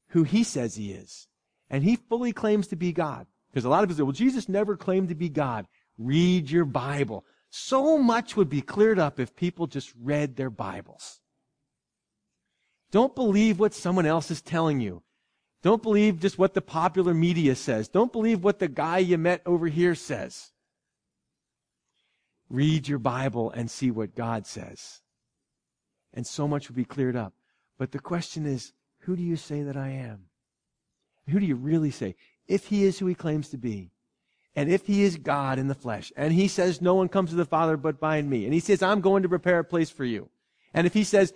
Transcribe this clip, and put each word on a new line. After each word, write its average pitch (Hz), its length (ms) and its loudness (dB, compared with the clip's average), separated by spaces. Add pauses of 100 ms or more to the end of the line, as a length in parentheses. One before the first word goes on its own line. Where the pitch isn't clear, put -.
who 165 140 4
he 196 200 2
says 120 320 -4
he 101 180 -8
is, - 340 -20 (420)
and 135 140 -2
he 226 120 4
fully 233 360 -2
claims 208 360 0
to 196 80 -8
be 170 180 -2
God, 156 340 -6 (260)
'cause 123 120 -2
a 123 40 0
lot 175 140 4
of 190 60 2
people 156 80 -4
say, 151 60 0
"Well, 135 100 0
Jesus 247 340 0
never 202 300 -2
claimed 190 320 0
to 170 60 -6
be 165 140 -4
God." 127 380 -4 (300)
Read 156 520 2
your 170 160 2
Bible. 135 600 -4 (240)
So 285 480 2
much 233 380 2
would 185 140 4
be 143 120 -2
cleared 214 360 2
up 156 220 0
if 123 160 -6
people 170 320 -2
just - 280 -10
read 135 400 -2
their 131 140 -4
Bibles. 95 720 -12 (1700)
Don't 247 220 4
believe 214 460 4
what 214 140 2
someone 180 320 0
else 160 260 0
is 160 100 -8
telling 160 380 0
you. 92 240 -6 (580)
Don't 220 220 4
believe 208 360 4
just 190 180 -2
what 190 180 2
the 185 60 0
popular 175 520 0
media 160 420 4
says. 110 320 -2
Don't 233 240 2
believe 220 320 0
what 202 160 2
the 180 80 0
guy 156 320 -2
you 175 180 4
met 170 280 0
over 170 220 2
here 170 280 2
says. - 560 -10 (2000)
Read 147 380 0
your 143 120 -2
Bible 120 520 -2
and 120 180 -6
see 127 200 -2
what 110 260 -4
God 117 300 -4
says. - 560 -18 (1120)
And 120 140 -12
so 147 200 -6
much 143 220 -4
will 120 60 -18
be 123 100 -2
cleared 127 300 -2
up. 107 180 -6 (440)
But 131 140 -6
the 143 80 -10
question 165 460 -8
is, 135 280 -8 (280)
who 185 140 -4
do 175 80 -6
you 170 140 -2
say 147 260 -8
that 139 140 -8
I 135 120 -6
am? 113 360 -12 (1040)
Who 180 100 0
do 202 60 0
you 147 100 0
really 151 360 0
say? 95 240 -8 (320)
If 190 200 -2
he 202 160 2
is 190 160 2
who 196 60 -4
he 180 100 0
claims 151 340 -4
to 139 80 -10
be, 104 340 -8 (640)
and 143 140 -2
if 190 160 2
he 202 160 2
is 185 160 2
God 139 400 -2
in 135 100 -2
the 139 60 -2
flesh, 113 420 -8
and 147 160 0
he 185 160 4
says, 180 320 0
"No 180 140 2
one 185 160 2
comes 185 220 0
to 170 40 -6
the 170 100 2
Father 160 300 2
but 143 240 -4
by 156 220 0
me," 131 240 -2
and 131 80 0
he 165 60 2
says, 196 240 2
"I'm 202 180 2
going 196 220 4
to 180 60 0
prepare 180 280 2
a 165 60 0
place 165 260 -2
for - 160 -8
you," 113 240 -6 (460)
and 170 100 4
if 175 80 2
he 214 100 4
says, 196 320 4